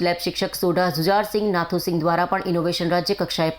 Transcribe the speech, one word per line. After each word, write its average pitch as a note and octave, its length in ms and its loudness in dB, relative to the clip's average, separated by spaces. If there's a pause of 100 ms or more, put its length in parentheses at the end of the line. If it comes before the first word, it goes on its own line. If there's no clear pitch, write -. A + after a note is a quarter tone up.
લેબ F3 180 0
શિક્ષક - 380 -2
સોઢા F3+ 260 2 (120)
જુજારસિંહ G#3 580 2
નાથુસિંહ E3+ 480 0
દ્વારા F3 260 2
પણ F#3+ 220 -2
ઇનોવેશન E3+ 420 0
રાજ્યકક્ષાએ E3+ 640 -2